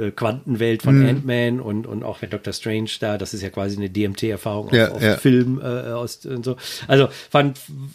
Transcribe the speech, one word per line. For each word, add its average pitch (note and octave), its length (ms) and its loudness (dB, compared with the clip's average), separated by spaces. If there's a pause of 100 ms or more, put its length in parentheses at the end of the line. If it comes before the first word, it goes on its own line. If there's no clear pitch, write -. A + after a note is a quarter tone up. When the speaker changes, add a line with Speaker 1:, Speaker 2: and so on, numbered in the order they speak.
Speaker 1:
äh, G2+ 40 -4
Quantenwelt A#2 720 -2
von C#3 180 8
Speaker 2:
Mhm. C3 80 6
Speaker 1:
Ant-Man B2 500 0
und, A2 260 -4
und A2 180 -8
auch G#2+ 180 -8
wenn G#2+ 80 -8
Doctor G2+ 240 -8
Strange A2 360 -4 (120)
da, G#2 160 -2
das F#2+ 160 -8
ist G#2 80 -8
ja F#2+ 80 -6
quasi G2+ 260 -4
eine G2+ 140 -4
D-M-T-Erfahrung G#2 800 -4
auf, - 40 2
Speaker 2:
Ja, A2+ 180 6
Speaker 1:
auf G#2+ 120 -8
Speaker 2:
ja. G#2+ 140 4
Speaker 1:
Film, B2+ 440 4
äh, - 40 -10 (260)
aus, A#2+ 340 -8
und B2+ 200 -8
so. B2+ 100 -4 (320)
Also C3+ 220 6 (200)
fand, C#3+ 300 2 (360)